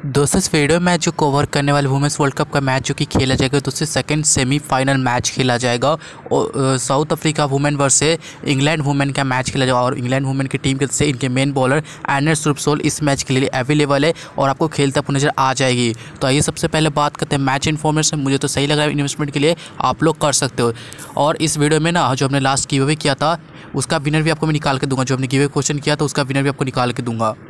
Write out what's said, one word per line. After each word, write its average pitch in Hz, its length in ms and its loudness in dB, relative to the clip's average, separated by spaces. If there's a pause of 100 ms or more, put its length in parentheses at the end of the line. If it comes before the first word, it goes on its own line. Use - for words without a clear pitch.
दोस्तों, 139 320 2
इस - 160 -2
video 156 260 4
में 180 160 2
जो 165 160 -2
cover 143 340 2
करने 143 260 0
वाले 143 160 2
women's 139 320 0
world 139 140 2
cup - 180 -4
का 143 80 0
match 131 280 0
जो 135 60 -2
कि 147 100 -2
खेला 131 300 0
जाएगा, 139 240 0
दोस्तों 139 280 -2
second 151 380 -2
सेमीफाइनल 135 720 0
match 123 340 0
खेला 127 260 0
जाएगा 123 400 0 (360)
और, 135 420 0
अ, - 20 0
South 139 360 0
Africa 156 320 0
women 143 320 0
versus 143 420 2 (260)
England 147 380 2
women 139 280 0
का 139 140 -2
match 127 260 -2
खेला 131 160 0
जाएगा 127 140 2
और 127 180 0
England 131 280 0
women 135 200 -2
की 135 120 -4
team 135 200 0
के 139 80 2
से 147 200 0
इनके 135 220 -2
main 135 240 0
bowler 139 300 2 (280)
एनएस 151 360 0
रुपसोल 147 340 0
इस 151 220 -2
match 139 200 0
के 131 120 -2
लिए 131 140 2
available 139 560 2
है 165 100 2 (240)
और 139 100 2
आपको 156 200 0
खेलते 139 320 0
आपको 147 120 -4
नज़र 139 260 2
आ 131 160 2
जाएगी। 123 400 2 (260)
तो 139 60 0
आइए 135 140 4
सबसे 160 280 -2
पहले 156 200 2
बात 147 280 0
करते - 200 -4
हैं 135 60 0
match 135 260 0
information। 156 500 0
मुझे 135 200 0
तो 139 100 -2
सही 143 180 0
लग 151 100 2
रहा 147 100 2
है 143 60 0
investment 143 400 -2
के 151 60 -2
लिए, 147 180 2 (240)
आप 127 220 0
लोग 156 180 2
कर 147 120 2
सकते 131 300 -2
हो। 117 100 2 (440)
और 147 200 2
इस 156 220 -2
video 151 220 2
में 165 120 0
ना 139 220 2
जो 139 120 0
हमने 139 140 0
last 135 300 0
गिव 135 120 2
अवे 147 120 2
किया 147 200 0
था 156 240 0 (360)
उसका 135 220 -2
winner 151 260 0
भी 160 80 2
आपको 156 160 0
मैं 156 60 0
निकाल 143 260 0
के 143 80 -2
दूंगा, 131 180 -2
जो 131 100 0
हमने 131 120 -2
गिव 135 140 2
अवे 143 80 4
question 147 300 -2
किया 147 180 0
था 151 80 0
उसका 143 180 -2
winner 135 200 0
भी 139 60 2
आपको 139 160 -2
निकाल 123 280 0
के 123 100 -6
दूंगा। 113 320 -2 (160)